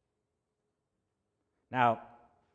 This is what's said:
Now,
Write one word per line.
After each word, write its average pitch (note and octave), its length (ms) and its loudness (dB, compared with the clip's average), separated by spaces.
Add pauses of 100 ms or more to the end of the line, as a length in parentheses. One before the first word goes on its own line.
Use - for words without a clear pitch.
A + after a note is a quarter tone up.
(1700)
Now, A#2+ 280 2 (560)